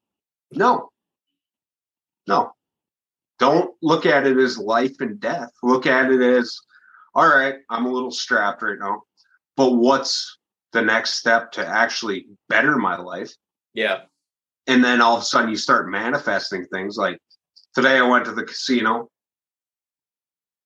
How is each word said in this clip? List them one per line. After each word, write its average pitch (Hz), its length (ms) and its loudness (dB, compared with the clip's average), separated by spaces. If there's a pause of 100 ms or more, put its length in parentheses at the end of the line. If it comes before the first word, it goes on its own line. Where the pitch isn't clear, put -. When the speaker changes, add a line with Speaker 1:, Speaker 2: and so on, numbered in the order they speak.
(520)
Speaker 1:
No. 196 400 0 (1400)
No. - 260 0 (840)
Don't 143 420 2
look 156 240 2
at 143 220 4
it 131 100 4
as 123 200 2
life 113 440 -2
and 107 180 -8
death. 117 320 -6 (120)
Look 127 240 2
at 131 240 2
it 127 100 4
as, 123 380 2 (560)
"All 160 120 4
right, 135 280 2 (140)
I'm 117 160 -4
a 127 60 -2
little 127 200 -4
strapped 104 500 -2
right 104 180 -6
now, 101 240 -6 (540)
but 131 140 4
what's 123 680 0 (340)
the 113 120 0
next 110 320 -2
step 117 380 0
to 98 140 -6
actually 107 600 -4 (200)
better 127 300 0
my 92 200 -2
life?" 90 360 -12 (400)
Speaker 2:
Yeah. 107 300 -4 (640)
Speaker 1:
And 123 160 4
then 123 180 2
all 117 160 4
of 117 60 -6
a - 20 -10
sudden 113 240 0
you 107 80 -4
start 104 320 0
manifesting 101 760 -6
things. 95 300 -8
Like, 92 220 -4 (560)
today 135 220 4
I 123 100 4
went 120 180 2
to 117 60 -8
the 113 120 -6
casino, 117 680 -2 (1600)